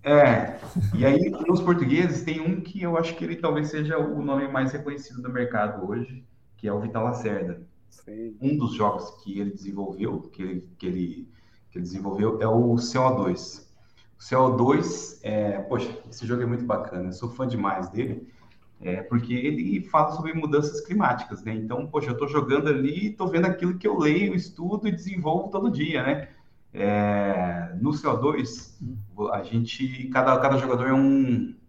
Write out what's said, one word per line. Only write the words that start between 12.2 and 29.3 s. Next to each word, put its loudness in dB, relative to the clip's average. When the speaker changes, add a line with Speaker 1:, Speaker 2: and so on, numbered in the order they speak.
Speaker 1:
é 2
o 4
C -2
O 4
dois. -4
O -20
C -2
O 6
dois, 2
é, 0
poxa, -4
esse -14
jogo -2
é -2
muito -2
bacana, -4
eu -8
sou -8
fã -4
demais -2
dele, -6
é, -4
porque 0
ele -2
fala 2
sobre -6
mudanças 0
climáticas, 0
né? -6
Então, -6
poxa, -2
eu -2
tô -2
jogando 0
ali 0
e -4
tô -4
vendo 2
aquilo 0
que -2
eu 0
leio, 4
estudo -4
e 2
desenvolvo -2
todo 0
dia, 0
né? -2
É, 0
no 2
C -2
O 2
dois, -2
Speaker 2:
Hum. -8